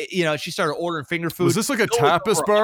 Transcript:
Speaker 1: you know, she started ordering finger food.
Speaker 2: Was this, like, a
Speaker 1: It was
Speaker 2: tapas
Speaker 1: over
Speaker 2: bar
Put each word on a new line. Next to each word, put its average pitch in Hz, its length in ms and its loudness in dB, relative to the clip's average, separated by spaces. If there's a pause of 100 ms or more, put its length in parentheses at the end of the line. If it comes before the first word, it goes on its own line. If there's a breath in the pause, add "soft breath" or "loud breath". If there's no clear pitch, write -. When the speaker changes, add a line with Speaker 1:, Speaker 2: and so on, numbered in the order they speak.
Speaker 1:
you 180 140 0
know, 151 140 0
she 170 120 -10
started 160 260 -2
ordering 165 300 -4
finger 170 240 -4
food. - 160 -2
Speaker 2:
Was 143 100 2
this, 220 140 0
like, 247 100 0
a 214 40 2
Speaker 1:
It - 80 0
was - 80 2
Speaker 2:
tapas 175 380 2
Speaker 1:
over 151 80 0
Speaker 2:
bar 208 180 4